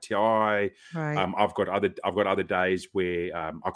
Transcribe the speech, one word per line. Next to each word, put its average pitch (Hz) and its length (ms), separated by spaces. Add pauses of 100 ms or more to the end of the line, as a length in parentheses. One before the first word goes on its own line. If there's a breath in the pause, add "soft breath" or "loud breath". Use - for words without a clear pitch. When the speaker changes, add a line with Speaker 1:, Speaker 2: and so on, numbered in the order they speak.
Speaker 1:
to 107 160
eye. 107 520 (220 loud breath)
Speaker 2:
Right. 151 320
Speaker 1:
Um, 92 140
I've 104 160
got - 140
other, 98 260 (100)
I've 95 120
got 101 100
other 95 180
days 92 480
where, 87 440
um, 80 280
I 95 120